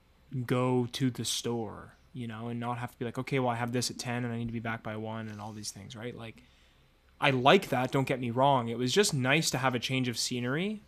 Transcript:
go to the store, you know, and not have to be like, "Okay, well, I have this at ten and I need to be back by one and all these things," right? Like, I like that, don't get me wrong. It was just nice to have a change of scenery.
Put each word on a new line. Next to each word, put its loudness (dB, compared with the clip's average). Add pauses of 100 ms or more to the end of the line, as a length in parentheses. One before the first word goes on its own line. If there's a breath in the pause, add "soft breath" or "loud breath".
(460)
go 2
to 0
the -4
store, -6 (180)
you -8
know, -8
and -6
not -4
have -6
to -14
be -4
like, -8
"Okay, 0
well, 2
I 2
have -2
this 0
at -12
ten -4
and -4
I -4
need -4
to -6
be -4
back -6
by -8
one -8
and -12
all -10
these -10
things," -14
right? -10
Like, -16 (800 soft breath)
I 6
like 6
that, 0
don't 2
get 0
me -4
wrong. 4
It -4
was 0
just 4
nice 4
to 0
have 2
a 0
change -2
of -4
scenery. -2